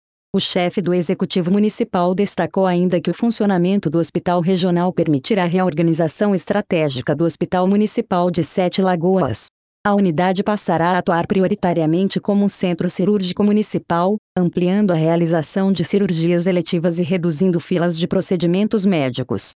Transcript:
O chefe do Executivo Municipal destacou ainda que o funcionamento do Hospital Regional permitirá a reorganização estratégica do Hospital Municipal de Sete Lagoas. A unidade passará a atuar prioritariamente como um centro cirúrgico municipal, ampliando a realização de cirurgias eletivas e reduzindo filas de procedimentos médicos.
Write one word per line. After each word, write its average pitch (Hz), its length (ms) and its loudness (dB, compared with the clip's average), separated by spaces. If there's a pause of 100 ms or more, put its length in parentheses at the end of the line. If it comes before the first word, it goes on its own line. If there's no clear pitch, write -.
(360)
O - 20 2
chefe 180 440 -2
do 170 100 0
Executivo 180 580 -2
Municipal 202 640 0
destacou 190 520 -2
ainda 180 340 2
que 175 100 -4
o 170 40 0
funcionamento 202 760 0
do 151 100 0
Hospital 175 440 0
Regional 175 500 0
permitirá 165 520 0
a - 20 0
reorganização 170 880 0
estratégica 160 800 -2
do 160 80 0
Hospital 180 420 -2
Municipal 190 640 0
de 165 140 0
Sete 180 380 -2
Lagoas. 180 640 0 (400)
A 208 80 2
unidade 185 480 2
passará 180 480 0
a 185 80 2
atuar 175 280 0
prioritariamente 180 920 0
como 202 240 0
um 202 40 2
centro 180 420 -2
cirúrgico 190 520 0
municipal, 202 760 0 (180)
ampliando 185 540 2
a 175 40 2
realização 170 800 0
de 180 100 0
cirurgias 175 640 0
eletivas 175 520 0
e 180 40 2
reduzindo 170 560 0
filas 170 380 -2
de 165 100 -4
procedimentos 185 800 0
médicos. 131 720 -2